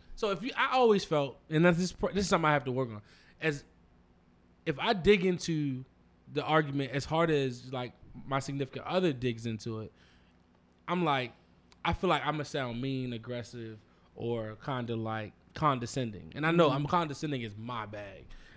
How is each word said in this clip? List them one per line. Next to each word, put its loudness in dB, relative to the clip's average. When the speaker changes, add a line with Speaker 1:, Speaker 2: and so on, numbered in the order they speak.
Speaker 1:
so -2
if -4
you, -4
I 2
always 6
felt, 0
and 6
this 8
is 0
pr-, -2
this 0
is -2
something 4
I 6
have 4
to -2
work -2
on, -12
as -2
if -2
I 2
dig 6
into 0
the -2
argument 2
as -2
hard 2
as, -2
like, -6
my 0
significant -6
other 2
digs -2
into -6
it, -12
I'm 0
like, 0
I 2
feel 0
like 2
I'ma -2
sound -4
mean, -4
aggressive, -10
or -4
kinda, -4
like, -6
condescending. -2
And -2
I 2
know 8
Speaker 2:
Mm-hmm. 0
Speaker 1:
I'm -2
condescending -2
is -8
my -8
bag. -12